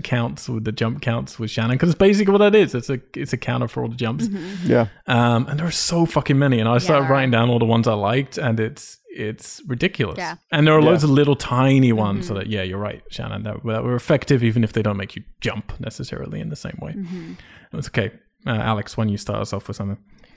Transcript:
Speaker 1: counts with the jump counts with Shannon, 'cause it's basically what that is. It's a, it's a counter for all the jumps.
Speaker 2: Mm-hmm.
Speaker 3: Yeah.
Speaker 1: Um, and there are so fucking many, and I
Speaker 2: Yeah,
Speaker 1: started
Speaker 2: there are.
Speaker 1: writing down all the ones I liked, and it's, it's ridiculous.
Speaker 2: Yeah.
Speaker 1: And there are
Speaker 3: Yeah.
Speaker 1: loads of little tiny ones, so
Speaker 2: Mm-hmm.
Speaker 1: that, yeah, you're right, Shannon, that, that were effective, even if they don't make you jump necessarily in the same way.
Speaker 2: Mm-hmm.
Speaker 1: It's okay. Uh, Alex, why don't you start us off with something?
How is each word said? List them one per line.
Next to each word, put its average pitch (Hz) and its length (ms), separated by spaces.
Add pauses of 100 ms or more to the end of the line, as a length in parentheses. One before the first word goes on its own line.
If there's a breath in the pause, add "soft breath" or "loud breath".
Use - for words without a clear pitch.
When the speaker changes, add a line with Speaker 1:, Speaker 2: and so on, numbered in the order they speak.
Speaker 1:
counts 127 460
with 113 160
the 110 80
jump 117 280
counts 123 380
with 110 100
Shannon, 117 300
'cause 175 120
it's 156 80
basically 196 340
what 202 60
that 208 180
is. 185 180
It's 120 160
a, 131 80 (160)
it's 143 180
a 135 40
counter 123 320
for 127 160
all 120 40
the 117 60
jumps. 123 320
Speaker 2:
Mm-hmm. 185 420
Speaker 3:
Yeah. 120 200 (180)
Speaker 1:
Um, 120 420
and 147 120
there 170 80
are - 20
so 170 360
fucking 143 340
many, 131 180
and 110 100
I 117 40
Speaker 2:
Yeah, 120 60
Speaker 1:
started 143 260
Speaker 2:
there 131 60
are. - 40
Speaker 1:
writing 135 160
down 117 200
all 120 100
the 113 40
ones 113 220
I 117 80
liked, 110 420
and 117 220
it's, - 400 (160)
it's 110 540
ridiculous. 120 500
Speaker 2:
Yeah. 165 160 (160)
Speaker 1:
And 151 160
there 156 80
are 156 60
Speaker 3:
Yeah. 151 60
Speaker 1:
loads 160 180
of 147 60
little 143 260
tiny 131 560
ones, 104 340
so 107 80
Speaker 2:
Mm-hmm. 98 60
Speaker 1:
that, 95 100
yeah, 101 140
you're 95 140
right, 101 320
Shannon, 104 340
that, 107 200
that 113 200
were 123 100
effective, 131 480
even 117 220
if 104 80
they 113 100
don't 104 140
make 98 180
you 104 80 (180)
jump - 380
necessarily - 640
in - 80
the - 80
same - 260
way. - 120
Speaker 2:
Mm-hmm. 175 400 (400 loud breath)
Speaker 1:
It's - 120
okay. 98 240 (340)
Uh, 139 100
Alex, 110 420
why 113 80
don't 107 80
you 101 60
start 104 220
us 110 120
off 101 160
with - 80
something? 196 220 (380 soft breath)